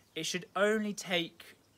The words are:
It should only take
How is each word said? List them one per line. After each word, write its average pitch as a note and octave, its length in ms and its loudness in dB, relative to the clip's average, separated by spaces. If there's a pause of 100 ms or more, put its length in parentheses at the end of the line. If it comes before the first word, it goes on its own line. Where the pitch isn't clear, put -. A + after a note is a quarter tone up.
(140)
It D#3+ 100 -4
should F3 220 -4 (100)
only G#3 380 2
take - 600 -4 (220)